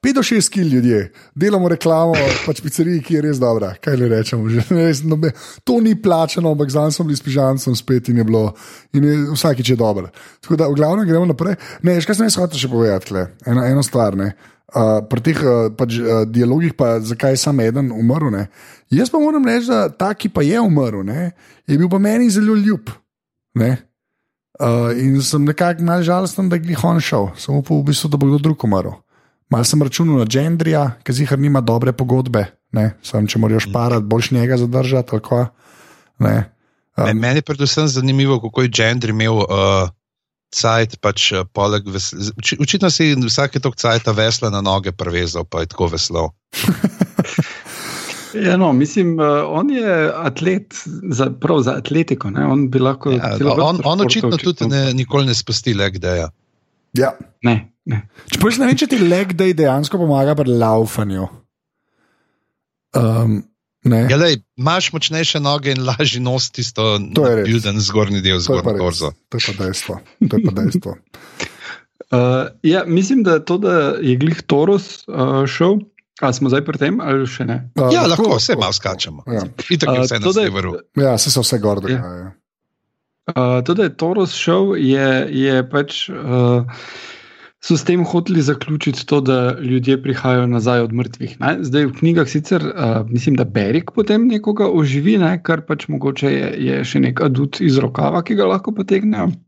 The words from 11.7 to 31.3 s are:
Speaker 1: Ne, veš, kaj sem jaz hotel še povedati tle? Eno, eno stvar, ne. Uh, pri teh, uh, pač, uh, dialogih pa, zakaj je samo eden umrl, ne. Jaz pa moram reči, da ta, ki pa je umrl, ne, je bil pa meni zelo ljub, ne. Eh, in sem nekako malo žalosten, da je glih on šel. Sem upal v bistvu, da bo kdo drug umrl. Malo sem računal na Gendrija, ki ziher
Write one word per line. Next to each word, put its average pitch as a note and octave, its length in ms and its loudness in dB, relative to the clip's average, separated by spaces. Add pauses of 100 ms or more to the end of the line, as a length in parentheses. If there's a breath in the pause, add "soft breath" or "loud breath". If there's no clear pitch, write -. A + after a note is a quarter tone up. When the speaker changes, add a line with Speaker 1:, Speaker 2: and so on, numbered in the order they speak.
Speaker 1:
Ne, F3 140 4
veš, D#3 100 -4
kaj G#3 80 0
sem A3 120 2
jaz - 120 0
hotel D#3+ 200 -2
še B2+ 100 -2
povedati A2 400 2
tle? F#2 160 -2 (180)
Eno, B2 200 2
eno C3+ 200 2
stvar, G#2+ 320 0
ne. G2 160 -2 (360 soft breath)
Uh, A2 300 2 (100)
pri A#2 160 -2
teh, D#3 160 2
uh, A#2 320 2
pač, A#2 240 -2
uh, A2+ 320 0
dialogih B2 480 2
pa, A#2 240 2
zakaj A#2 320 -2
je C3 80 -2
samo C3+ 240 0
eden C3 280 0
umrl, B2+ 400 2
ne. G2 140 -4 (460 loud breath)
Jaz A3+ 160 2
pa D#4+ 120 2
moram D4 240 2
reči, A#3+ 240 0
da G#3+ 200 2
ta, F#3+ 240 -4
ki G3+ 200 -4
pa D3+ 120 2
je A3 160 2
umrl, C3+ 440 2
ne, E3 260 -6 (340 soft breath)
je C#3+ 120 0
bil F3 120 2
pa F#3+ 120 0
meni A3+ 320 2
zelo G#3+ 200 2
ljub, G#3 400 0 (640)
ne. B2 300 0 (720)
Eh, C#3+ 60 0 (320)
in C3+ 240 2
sem C#3+ 220 0
nekako E3 400 0
malo E3+ 200 2
žalosten, F3+ 460 0
da F3 60 0
je E3+ 60 -2
glih E3 200 -4
on E3+ 180 2
šel. G#2 340 0
Sem - 220 -6
upal C#3+ 220 0
v C#3+ 80 0
bistvu, D3 240 0
da C#3+ 80 0
bo C#3 100 4
kdo C#3+ 120 4
drug D3+ 240 0
umrl. F#2+ 280 0 (600)
Malo A#2+ 120 2
sem D3+ 180 2
računal D3 360 0
na A#2 80 2
Gendrija, D3 720 0
ki - 160 -6
ziher C3+ 260 0